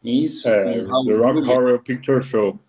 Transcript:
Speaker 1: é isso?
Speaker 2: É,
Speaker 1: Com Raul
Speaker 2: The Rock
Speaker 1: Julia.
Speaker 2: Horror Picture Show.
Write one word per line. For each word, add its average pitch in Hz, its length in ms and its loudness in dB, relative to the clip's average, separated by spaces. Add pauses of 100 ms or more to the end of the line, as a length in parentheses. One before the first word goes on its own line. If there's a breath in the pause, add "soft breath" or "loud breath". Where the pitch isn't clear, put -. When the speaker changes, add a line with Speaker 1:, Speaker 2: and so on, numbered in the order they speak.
Speaker 1:
é 117 60 -8
isso? 135 400 0
Speaker 2:
É, 110 340 0
Speaker 1:
Com - 60 -10
Raul 131 160 0
Speaker 2:
The 110 80 0
Rock 120 240 2
Speaker 1:
Julia. 127 160 0
Speaker 2:
Horror 123 280 2
Picture 131 400 -2
Show. 104 480 -2